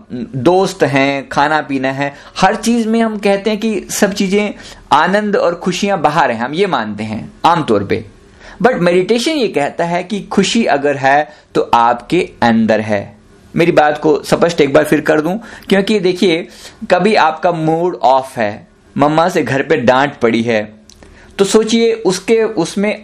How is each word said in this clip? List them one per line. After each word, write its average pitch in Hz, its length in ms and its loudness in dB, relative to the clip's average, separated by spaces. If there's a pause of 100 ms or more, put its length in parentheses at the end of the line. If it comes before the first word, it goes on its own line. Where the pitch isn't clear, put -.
(360)
दोस्त 180 460 0
हैं, 139 460 0
खाना 151 320 0
पीना 135 320 -4
है, 139 220 -6 (260)
हर 196 160 2
चीज 226 300 0
में 226 140 0
हम 220 180 -2
कहते 202 320 0
हैं 214 100 -4
कि 220 200 -2
सब - 320 -2
चीजें 196 380 -2 (420)
आनंद 196 440 2
और 170 180 0
खुशियां 185 480 -2
बाहर 147 280 2
हैं, 113 100 -4
हम 127 140 -6
ये 190 120 0
मानते 110 380 -4
हैं 110 280 -10 (120)
आमतौर 135 400 2
पे। 101 200 -4 (580)
But 226 160 2
मेडिटेशन 180 540 0
ये 277 160 -2
कहता 143 360 -4
है 175 200 -4
कि 196 160 -6
खुशी 196 440 0
अगर 139 320 0
है 139 360 2 (220)
तो - 200 -2
आपके 120 560 0 (120)
अंदर 113 380 2
है। 107 440 -6 (320)
मेरी 170 160 2
बात 151 260 2
को 156 240 0
स्पष्ट 165 380 0
एक 135 120 2
बार 151 120 4
फिर 147 160 2
कर 156 200 0
दूं, 175 180 -4 (300)
क्योंकि 202 320 2
देखिए, 180 480 0 (420)
कभी 208 240 2
आपका 160 380 2
मूड 165 440 -2
ऑफ 131 400 0
है, 110 320 -6 (300)
मम्मा 156 300 2
से 175 140 0
घर 135 200 -2
पे 160 140 0
डांट 131 400 2
पड़ी 117 260 0
है, 110 300 -2 (680)
तो 196 60 2
सोचिए 220 480 2
उसके, 220 500 0
उसमें 208 600 -2